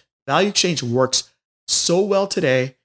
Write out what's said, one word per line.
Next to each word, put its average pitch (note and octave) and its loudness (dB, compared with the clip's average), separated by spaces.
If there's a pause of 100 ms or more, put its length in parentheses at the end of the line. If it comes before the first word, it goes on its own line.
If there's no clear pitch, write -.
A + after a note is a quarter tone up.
(280)
Value F3 2
exchange F3+ -2
works B2+ 0 (440)
so - 0
well G3 0
today. C3+ 0